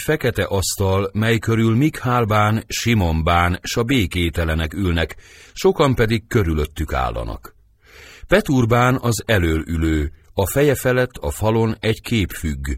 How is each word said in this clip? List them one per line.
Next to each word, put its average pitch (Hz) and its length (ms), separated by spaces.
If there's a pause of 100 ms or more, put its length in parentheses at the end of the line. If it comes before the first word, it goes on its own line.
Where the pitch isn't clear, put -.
fekete 127 400
asztal, 95 680
mely 110 260
körül 113 380
Mikhál 123 480
bán, 107 420
Simon 85 580
bán, 85 380
s - 140
a 120 60
békételenek 82 920
ülnek, 85 420 (360)
sokan 156 420
pedig 113 320
körülöttük 80 680
állanak. 58 640 (720)
Petúr 143 400
bán 123 340
az 113 260
elől 82 400
ülő, 80 460 (220)
a 98 120
feje 139 280
felett 123 420
a 73 140
falon 113 500
egy 107 200
kép 107 300
függ, 69 480